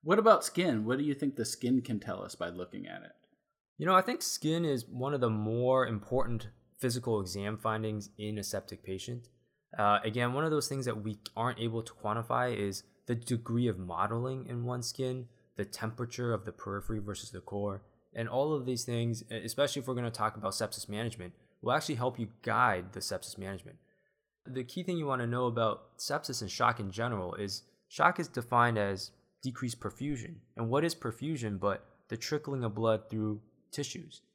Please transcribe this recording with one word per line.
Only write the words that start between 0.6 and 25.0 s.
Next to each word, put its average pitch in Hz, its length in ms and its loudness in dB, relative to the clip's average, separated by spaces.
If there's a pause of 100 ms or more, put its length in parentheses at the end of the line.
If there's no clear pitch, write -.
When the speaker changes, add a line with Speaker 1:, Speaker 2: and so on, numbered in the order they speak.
Speaker 1:
What 127 140 2
do 147 60 0
you 143 100 2
think 139 220 0
the 120 80 0
skin 123 360 2
can 120 200 -2
tell 98 220 -6
us 90 120 -10
by 87 140 -4
looking 90 380 -8
at 87 160 -12
it? - 100 -18 (680)
Speaker 2:
You 151 80 -2
know, 185 80 6
I 185 80 8
think 247 200 -2
skin 165 420 0
is 131 240 0
one 127 260 -2
of 131 60 0
the 117 100 4
more 120 560 4
important 117 640 0 (300)
physical 120 420 2
exam 101 360 -4
findings 110 640 -2
in 104 200 -4
a 98 40 -4
septic - 400 -6
patient. 120 460 -8 (500)
Uh, 104 240 8
again, 120 300 2
one 147 120 0
of 160 60 2
those 147 160 2
things 135 200 -2
that 110 180 -2
we 107 160 -6 (160)
aren't 120 240 -2
able 113 220 -2
to - 100 -12
quantify 117 640 0
is 101 260 -2 (240)
the 120 80 0
degree 117 540 0
of 92 100 0
mottling 113 680 -2
in 120 180 -4
one's 123 240 -4
skin, 127 400 -4 (280)
the 101 80 -2
temperature 117 680 -4
of 101 120 -2
the - 80 -8
periphery 101 460 -4
versus 101 320 -6
the 95 100 -10
core, 101 420 -4 (320)
and 113 140 -4
all 143 240 2
of 131 140 -2
these 127 180 -2
things, 117 460 0
e-, 113 140 -6
especially 139 360 0
if 123 60 -8
we're 127 80 -2
gonna 120 160 -2
talk 107 260 -2
about 107 160 -2
sepsis - 360 -4
management, 104 440 -6 (280)
will 120 120 0
actually 151 240 0
help 123 220 -2
you 110 100 -4 (140)
guide 107 500 2
the 101 80 -10
sepsis - 380 -8
management. 98 380 -10 (680)
The 127 180 -6
key 180 180 -8
thing 175 140 -2
you 156 100 -2